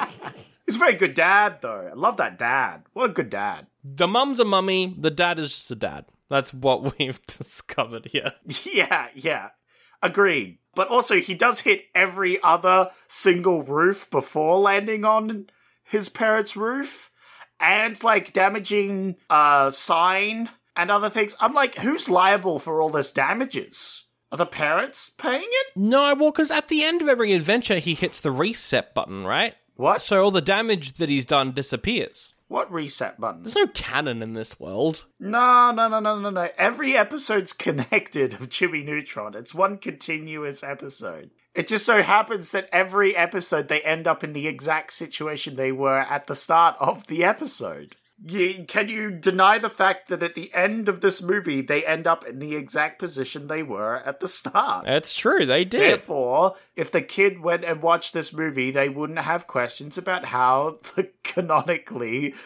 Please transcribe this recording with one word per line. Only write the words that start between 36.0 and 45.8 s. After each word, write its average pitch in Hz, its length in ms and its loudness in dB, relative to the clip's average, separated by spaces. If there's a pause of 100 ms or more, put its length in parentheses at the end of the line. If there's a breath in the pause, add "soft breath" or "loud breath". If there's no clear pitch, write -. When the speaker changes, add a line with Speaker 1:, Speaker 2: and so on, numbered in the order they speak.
Speaker 2:
no, 214 180 0
no, 202 120 -6
no. 175 180 -2 (100)
Every 262 360 0
episode's 220 580 0
<laughs> - 20 -4
connected 143 800 -2
of 123 160 -14
Jimmy 156 320 -2
Neutron. 143 520 -8
It's 120 200 -14
one 196 240 0
continuous 156 840 -10
episode. 131 680 -12 (240)
It 170 140 -4
just 214 180 0
so 214 160 4
happens 208 500 0
that 190 180 -4
every 190 460 2
episode 170 520 -2
they 151 120 0
end 160 260 -2
up 160 160 0
in 151 120 -10
the 143 120 -6
exact 156 460 -4
situation 151 640 -8
they 131 160 -2
were 135 280 2